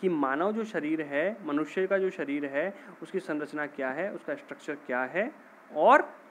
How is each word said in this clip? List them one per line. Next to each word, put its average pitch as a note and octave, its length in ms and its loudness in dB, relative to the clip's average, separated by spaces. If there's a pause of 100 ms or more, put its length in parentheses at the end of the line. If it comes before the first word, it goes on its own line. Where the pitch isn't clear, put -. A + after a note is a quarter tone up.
कि F#3+ 80 2
मानव D#3 440 2
जो A3 120 -2
शरीर D#3 380 -2
है, D3+ 420 0
मनुष्य D3+ 420 0
का G3 120 2
जो F#3+ 120 2
शरीर C#3+ 360 -4
है, D3+ 280 -2 (280)
उसकी F3 180 -4
संरचना D3+ 460 -4
क्या C3+ 240 -4
है, F3 220 -4
उसका - 220 -6
structure - 400 -10
क्या B2+ 280 -2
है E3+ 300 -2 (420)
और G#3 420 8 (140)